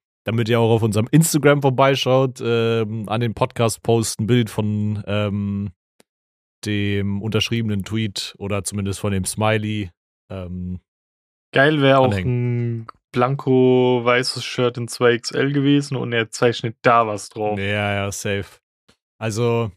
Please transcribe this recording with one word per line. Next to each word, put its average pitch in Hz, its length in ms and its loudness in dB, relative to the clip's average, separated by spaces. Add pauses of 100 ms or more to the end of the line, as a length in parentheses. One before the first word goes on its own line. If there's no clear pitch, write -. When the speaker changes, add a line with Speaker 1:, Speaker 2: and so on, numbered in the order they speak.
(240)
Speaker 1:
damit 113 240 -2
ihr 117 120 2
auch 113 120 4
auf 110 100 4
unserem 110 280 0
Instagram 147 520 4
vorbeischaut, 131 840 2
ähm, 113 640 0
an 113 120 -2
den 117 140 -2
Podcast - 480 0
posten, 117 420 0
ein - 20 -2
Bild 120 240 2
von, 104 560 -2
ähm, 101 640 -4 (960)
dem 101 560 -2
unterschriebenen 107 600 -2
Tweet 110 520 -6
oder 101 280 -6
zumindest 98 360 -6
von 104 120 -2
dem 95 120 -2
Smiley, 107 680 -2 (400)
ähm, 90 500 -10 (720)
Speaker 2:
Geil 147 280 4
wär 135 200 6
auch 131 40 6
Speaker 1:
anhängen. 98 200 0
Speaker 2:
ein 120 640 -4 (260)
blanko 127 920 2
weißes 123 400 0
Shirt 123 320 -2
in 120 100 -8
zwei 120 280 2
X - 180 -6
L 139 200 -2
gewesen 143 440 2
und 120 160 -4
er 113 180 0
zeichnet 117 520 -2
da 117 240 6
was 104 220 -8
drauf. 107 300 -4
Speaker 1:
Ja, 101 360 -2
ja, 101 180 -4
safe. 101 320 -4 (720)
Also, 113 580 -2